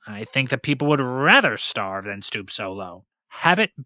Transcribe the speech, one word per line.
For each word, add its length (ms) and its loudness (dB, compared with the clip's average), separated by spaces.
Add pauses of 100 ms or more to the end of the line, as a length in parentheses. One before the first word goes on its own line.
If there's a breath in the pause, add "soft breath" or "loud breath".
I 180 -10
think 240 -2
that 140 0
people 260 0
would 100 4
rather 560 4
starve 500 -4
than 160 -8
stoop 300 -8
so 220 -6
low. 320 -10 (240)
Have 300 4
it 120 2 (140)